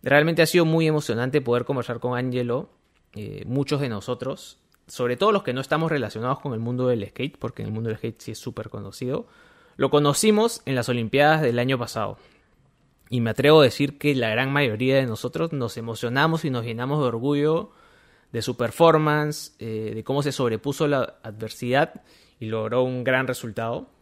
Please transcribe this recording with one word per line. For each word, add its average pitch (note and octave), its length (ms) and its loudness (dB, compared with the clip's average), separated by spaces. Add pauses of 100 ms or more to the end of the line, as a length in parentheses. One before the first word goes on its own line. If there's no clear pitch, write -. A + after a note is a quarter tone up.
Realmente D3+ 400 4
ha D#3+ 40 8
sido E3+ 180 4
muy D#3+ 240 4
emocionante C3+ 540 0
poder A#2+ 240 0
conversar A#2+ 340 -4
con B2 180 -2
Angelo, B2 520 -4 (460)
eh, G2+ 300 -12
muchos C#3 360 0
de C3+ 80 -2
nosotros, - 680 -8 (280)
sobre B2 300 -2
todo G#3+ 160 4
los G3 100 2
que C3 80 -4
no B2 80 -2
estamos D#3 320 0
relacionados B2 480 -2
con C3+ 140 -6
el A2 80 -4
mundo B2 260 -2
del A2+ 220 0
skate, C#3 280 -8
porque A#2 240 -8
en G#2+ 60 -6
el G#2+ 60 -6
mundo A2+ 160 -4
del A2 80 -4
skate A2+ 240 -8
sí A2+ 100 -12
es G#2+ 80 -12
súper - 300 -10
conocido. B2 580 -8 (480)
Lo C3+ 140 0
conocimos D#3 760 4
en C3+ 100 -2
las A#2+ 120 0
Olimpiadas C3+ 540 4
del A#2+ 180 2
año B2+ 180 2
pasado. G#2+ 400 -6 (920)
Y B2+ 100 -2
me A2+ 120 0
atrevo D3 280 6
a C#3+ 60 10
decir C#3 320 0
que D3 180 0
la A#2 140 0
gran B2 200 0
mayoría C3 460 2
de C3+ 120 4
nosotros B2+ 440 -4
nos C3 240 -4
emocionamos B2 680 -2
y C#3+ 60 -2
nos A#2+ 120 -2
llenamos B2 380 -4
de C3+ 60 2
orgullo C#3+ 640 0 (600)
de A#2 120 -4
su B2 120 -4
performance, D3+ 1040 2
eh, A2 340 -6
de A2 120 -8
cómo C#3 180 0
se C#3+ 80 -2
sobrepuso C3 560 -2
la C#3 360 0
adversidad A#2+ 800 -2 (400)
y A2+ 40 -10
logró A2 380 0
un B2+ 200 -2
gran C3 240 2
resultado. A#2+ 640 -6 (120)